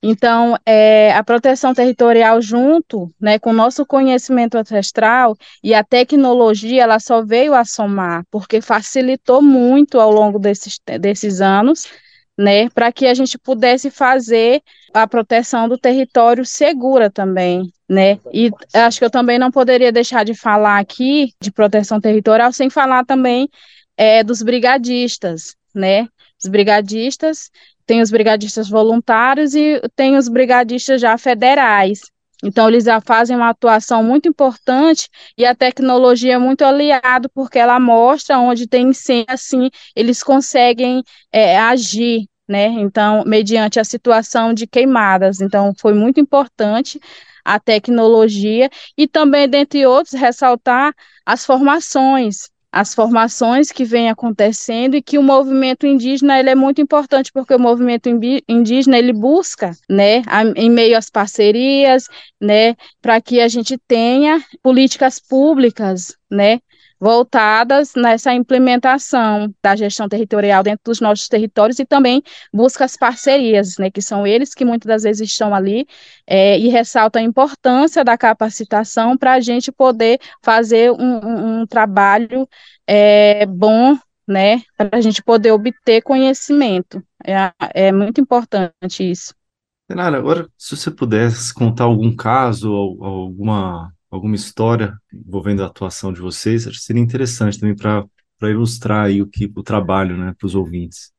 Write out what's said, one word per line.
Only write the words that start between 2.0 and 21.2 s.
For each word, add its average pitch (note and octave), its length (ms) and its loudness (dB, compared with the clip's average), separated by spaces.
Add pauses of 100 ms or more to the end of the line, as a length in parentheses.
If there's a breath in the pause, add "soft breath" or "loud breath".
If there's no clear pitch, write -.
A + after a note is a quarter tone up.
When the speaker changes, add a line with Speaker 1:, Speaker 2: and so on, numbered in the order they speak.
Speaker 1:
junto, A#3+ 760 -2
né, G#3+ 180 0
com A3 120 -4
o A3+ 40 2
nosso B3 320 0
conhecimento B3+ 720 0
ancestral A3 760 0 (260 soft breath)
e G#3+ 120 0
a G#3+ 100 2
tecnologia, B3 1000 2
ela A3+ 160 2
só A3+ 220 0
veio A#3+ 320 0
a A#3+ 120 2
somar, F#3 640 -6
porque G#3+ 300 -4
facilitou B3+ 800 0
muito C4+ 580 4
ao G#3+ 100 6
longo G#3+ 300 2
desses, G3 400 -4 (220)
desses F#3 400 -4
anos, G3+ 460 0 (500 loud breath)
né, G3+ 320 2
pra A#3+ 240 -2
que C4+ 140 -2
a B3 60 4
gente B3+ 240 -4
pudesse B3+ 540 -2
fazer B3 720 0 (320 soft breath)
a A3 120 2
proteção A#3 640 -2
do B3 100 -2
território B3 680 2
segura C4 640 0
também, F#3 600 -4 (180)
né? G3 300 2 (140)
E A#3 180 0 (240)
acho A#3 260 2
que - 40 0
eu A#3 60 0
também A#3+ 280 0
não B3+ 140 0
poderia B3 400 2
deixar A#3+ 320 -2
de A3 100 -6
falar G#3 460 0
aqui C4 640 -2